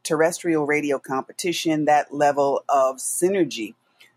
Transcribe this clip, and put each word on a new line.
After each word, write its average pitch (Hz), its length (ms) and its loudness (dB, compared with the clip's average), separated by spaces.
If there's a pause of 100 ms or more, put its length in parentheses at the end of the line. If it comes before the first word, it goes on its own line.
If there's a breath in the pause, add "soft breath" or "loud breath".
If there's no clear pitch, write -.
terrestrial 160 600 0
radio 147 340 0
competition, 156 880 -4
that 147 300 2
level 143 520 2
of 131 300 2
synergy 139 800 -2 (420 soft breath)